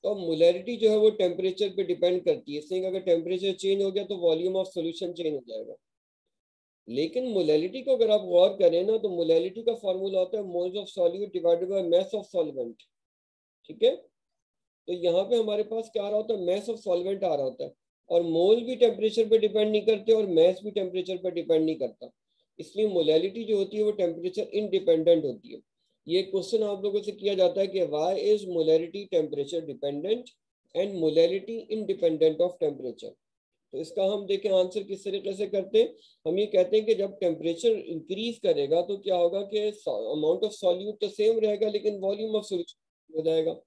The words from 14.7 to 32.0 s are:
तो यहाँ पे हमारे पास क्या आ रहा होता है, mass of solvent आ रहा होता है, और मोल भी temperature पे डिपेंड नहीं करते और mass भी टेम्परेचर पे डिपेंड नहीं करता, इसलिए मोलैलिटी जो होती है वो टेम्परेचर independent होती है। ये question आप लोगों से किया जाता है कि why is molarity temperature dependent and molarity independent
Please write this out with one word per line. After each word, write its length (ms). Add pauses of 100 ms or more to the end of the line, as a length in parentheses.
तो 60
यहाँ 300
पे 120
हमारे 280
पास 260
क्या 140
आ 40
रहा 100
होता 160
है, 60
mass 300
of 120
solvent 420
आ 120
रहा 100
होता 180
है, 100 (360)
और 120
मोल 420
भी 120
temperature 540
पे 80
डिपेंड 340
नहीं 140
करते 280
और 140
mass 360
भी 80
टेम्परेचर 460
पे 140
डिपेंड 340
नहीं 100
करता, 360 (480)
इसलिए 280
मोलैलिटी 560
जो 140
होती 200
है 60
वो 80
टेम्परेचर 520
independent 840
होती 280
है। 80 (460)
ये 160
question 400
आप 200
लोगों 180
से 100
किया 220
जाता 280
है 60
कि 140
why 320 (100)
is 260
molarity 580
temperature 600
dependent 640 (440)
and 220
molarity 580 (160)
independent 720